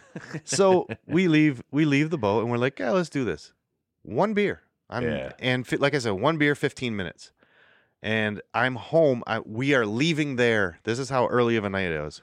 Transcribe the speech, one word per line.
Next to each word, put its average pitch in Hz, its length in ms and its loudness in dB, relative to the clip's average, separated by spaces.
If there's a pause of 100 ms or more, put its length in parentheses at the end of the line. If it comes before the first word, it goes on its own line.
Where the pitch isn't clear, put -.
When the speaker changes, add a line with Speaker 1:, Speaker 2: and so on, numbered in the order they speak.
(160)
Speaker 1:
<laughs> - 300 -12
Speaker 2:
So 190 420 4 (200)
we 180 200 2
leave, 151 440 2
we 151 140 2
leave 147 260 2
the 170 80 -4
boat 107 240 2
and 120 80 -2
we're 120 60 0
like, 123 200 -2
"Yeah, 185 140 -2
let's 180 180 0
do 139 160 -4
this." 85 260 -6 (520)
One 180 320 -2
beer. 196 260 0 (280)
I'm, - 140 -6
Speaker 1:
Yeah. 69 360 -4
Speaker 2:
and 127 260 0
fi-, 156 120 -2
like 139 180 2
I - 20 0
said, 117 140 -2
one 127 260 0
beer, 147 160 2
fifteen 127 420 -4
minutes. 90 360 -8 (720)
And 107 380 -2 (120)
I'm 127 220 0
home. 135 500 2
I, 110 140 -2
we 127 340 -2
are 123 140 4
leaving 143 480 0
there. 110 480 2
This 117 160 -2
is 131 100 -6
how 127 180 2
early 117 280 2
of 110 80 0
a 101 60 -4
night 95 220 -2
it 78 100 -2
was. 76 220 -10